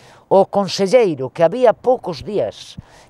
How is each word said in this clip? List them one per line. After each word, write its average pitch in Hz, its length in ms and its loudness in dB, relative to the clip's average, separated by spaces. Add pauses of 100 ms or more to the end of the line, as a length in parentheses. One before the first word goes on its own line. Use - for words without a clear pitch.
(300)
o 190 160 4
conselleiro, 190 880 -2
que 170 80 -2
había 220 320 2
poucos - 480 -4
días 160 560 -8 (320)